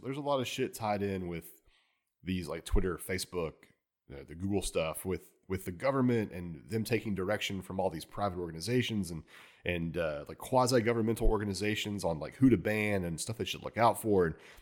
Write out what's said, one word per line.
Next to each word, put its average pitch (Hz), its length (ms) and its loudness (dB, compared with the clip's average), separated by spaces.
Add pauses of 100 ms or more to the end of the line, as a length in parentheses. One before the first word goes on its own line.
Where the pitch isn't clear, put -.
there's 135 140 -6
a 147 40 -8
lot 139 180 0
of 120 80 -2
shit - 260 -2
tied 104 280 -2
in 95 260 -2
with 85 180 -8 (800)
these, 90 240 -2
like, 80 180 -6
Twitter, 92 320 2
Facebook, 90 560 -4 (580)
uh, 69 160 -14
the 76 80 -14
Google 98 260 0
stuff 80 440 -2
with, 92 240 -4 (180)
with 92 160 -4
the 95 80 -8
government 123 640 2
and 85 360 -8
them 110 140 -2
taking 107 320 -2
direction 95 460 -2
from 95 180 -8
all 92 100 2
these 80 140 -8
private 98 360 -4
organizations 90 720 0
and, 80 120 -8 (400)
and, 85 340 -2
uh, 76 300 -2
like, 85 120 -14
quasi-governmental 117 880 4
organizations 104 760 0
on, 82 160 0
like, 73 160 -8
who 135 140 8
to 110 80 8
ban 104 480 2
and 82 160 -4
stuff - 160 -6
they 98 80 -2
should - 180 -8
look - 140 -8
out 110 240 6
for. 101 240 4
And 80 100 0 (260)